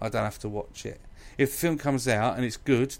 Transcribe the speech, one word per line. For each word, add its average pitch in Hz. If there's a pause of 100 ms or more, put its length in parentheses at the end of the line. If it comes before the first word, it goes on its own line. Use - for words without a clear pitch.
I 110
don't 107
have 104
to 107
watch -
it. - (380)
If 135
the -
film 165
comes 135
out 110
and 127
it's 113
good, 135